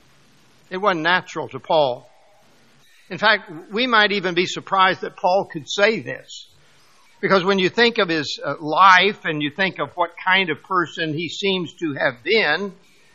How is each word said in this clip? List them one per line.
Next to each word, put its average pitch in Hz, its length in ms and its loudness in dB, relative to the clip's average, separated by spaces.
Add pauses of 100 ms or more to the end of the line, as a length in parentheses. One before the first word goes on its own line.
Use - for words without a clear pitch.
(680)
It 185 80 -10
wasn't 190 240 0
natural 165 480 -2
to 131 100 -12
Paul. 139 480 0 (1000)
In 185 80 -10
fact, 202 340 0 (220)
we 247 140 -2
might 214 240 4
even 185 240 -4
be 180 100 0
surprised 185 560 -2
that - 160 -12
Paul 190 340 0
could 156 160 -12
say 202 320 0
this. - 480 -14 (720)
Because 190 240 2
when 196 160 0
you 185 80 2
think 233 300 0
of 196 100 2
his, 151 340 -4
uh, 143 200 -6
life 180 640 4
and 151 180 -4
you 143 80 -4
think 185 280 -4
of 143 180 -6
what 170 140 -2 (120)
kind 185 260 2
of 143 140 -6
person 165 500 -4
he 160 140 -6
seems 185 460 -4
to 151 220 -6
have 139 280 -2
been, 185 500 0 (420)